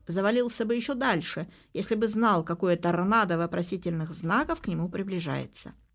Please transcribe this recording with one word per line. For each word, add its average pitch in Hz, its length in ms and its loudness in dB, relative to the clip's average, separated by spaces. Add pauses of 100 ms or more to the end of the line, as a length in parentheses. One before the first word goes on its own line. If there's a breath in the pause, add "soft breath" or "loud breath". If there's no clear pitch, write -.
завалился 226 580 2
бы 226 80 0
ещё 240 220 -2
дальше, 220 520 0 (240 loud breath)
если - 220 -2
бы 220 140 2
знал, 208 360 4
какое 175 340 2
торнадо 175 600 2
вопросительных 170 760 -2
знаков 262 500 0
к - 60 -10
нему 170 220 -2
приближается. 170 840 -6 (200)